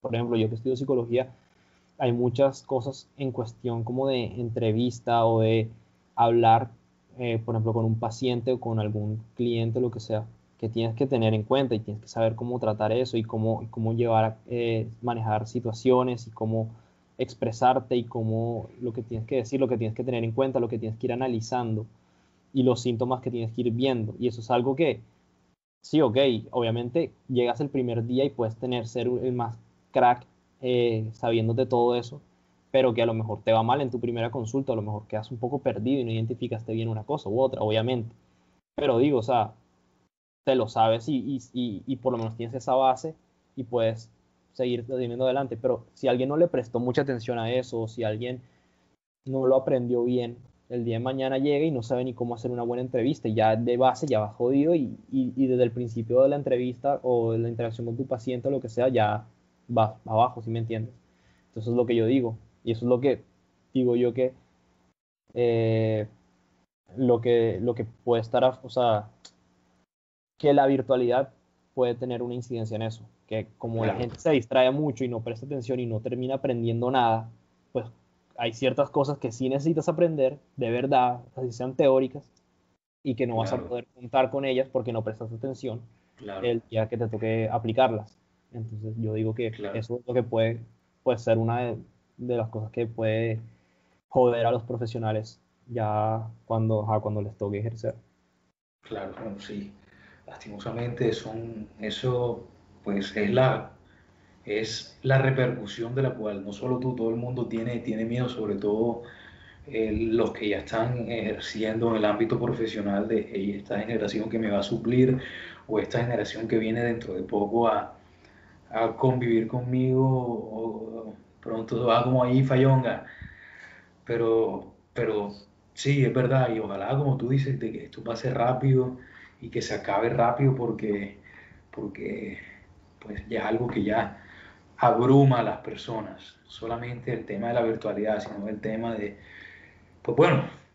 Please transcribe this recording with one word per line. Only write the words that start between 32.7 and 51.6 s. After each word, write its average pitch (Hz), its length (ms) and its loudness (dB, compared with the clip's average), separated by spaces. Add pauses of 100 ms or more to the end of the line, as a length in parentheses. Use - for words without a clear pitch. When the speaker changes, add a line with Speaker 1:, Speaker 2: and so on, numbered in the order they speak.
Speaker 1:
pero 131 220 4
que 117 80 0
a 113 40 4
lo 113 80 0
mejor 110 300 -4
te 117 100 2
va 113 100 6
mal 131 180 2
en 123 100 -2
tu 123 80 -4
primera 117 320 -2
consulta, 131 420 -4
a - 20 0
lo 107 60 -2
mejor 107 260 -8
quedas 107 240 -6
un 120 80 -8
poco 127 200 -4
perdido 127 420 0
y - 40 -2
no 113 60 -4
identificaste 113 640 -4
bien 113 160 -2
una 107 140 -4
cosa 143 260 -6
u 113 120 0
otra, 131 200 0
obviamente. 110 540 0 (600)
Pero 135 220 2
digo, 135 220 4
o 110 40 -2
sea, 117 300 0 (920)
te 135 100 4
lo 113 120 2
sabes 113 420 2
y, 143 80 0
y, 123 220 -4 (140)
y, 117 320 -6
y 131 120 -2
por 127 140 -2
lo 120 60 -2
menos 113 180 -4
tienes 117 200 -8
esa 127 200 -2
base 131 400 2 (400)
y 135 80 -8
puedes 113 460 -2 (440)
seguir 123 340 -2
teniendo 127 380 -2
adelante. 127 320 0
Pero 117 360 0
si - 140 -2
alguien 127 220 2
no 151 80 0
le 170 100 6
prestó 120 320 -2
mucha 123 240 2
atención 123 360 -4
a 113 120 -2
eso, 123 300 -2
o 113 60 -4
si 113 160 -6
alguien 123 380 -4 (840)
no 135 220 -2
lo 131 80 6
aprendió 123 480 2
bien, 120 340 0 (320)
el 120 160 -4
día 113 120 -2
de 117 60 -2
mañana 131 340 -2
llega 143 280 2